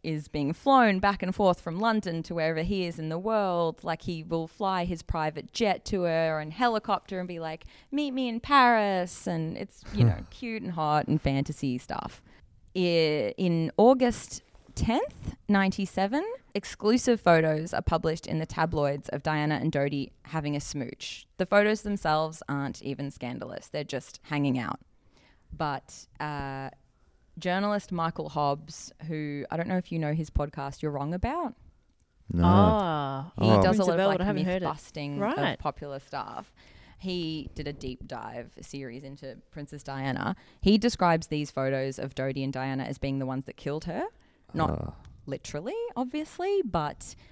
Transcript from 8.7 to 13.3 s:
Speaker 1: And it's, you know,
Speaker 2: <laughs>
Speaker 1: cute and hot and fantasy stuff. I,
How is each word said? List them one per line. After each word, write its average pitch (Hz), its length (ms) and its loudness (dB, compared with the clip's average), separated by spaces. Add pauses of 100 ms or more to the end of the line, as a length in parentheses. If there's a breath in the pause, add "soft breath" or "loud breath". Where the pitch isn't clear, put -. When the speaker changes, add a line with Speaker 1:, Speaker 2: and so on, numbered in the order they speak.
Speaker 1:
And 160 300 -2
it's, - 260 -12 (100)
you 202 120 4
know, 98 180 4
Speaker 2:
<laughs> - 80 -14
Speaker 1:
cute 226 320 -8
and 185 80 -6
hot 151 360 2
and 151 140 2
fantasy 139 560 0
stuff. - 420 -8 (560)
I, 160 640 2